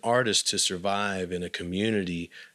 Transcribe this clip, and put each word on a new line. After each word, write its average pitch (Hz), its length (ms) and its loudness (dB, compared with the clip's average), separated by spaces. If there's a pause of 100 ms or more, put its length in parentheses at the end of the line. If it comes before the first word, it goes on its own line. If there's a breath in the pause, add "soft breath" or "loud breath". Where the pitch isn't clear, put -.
artist 117 460 4
to 101 80 -2
survive 95 760 0
in 90 100 -2
a 87 80 -6
community 90 800 -2 (240 loud breath)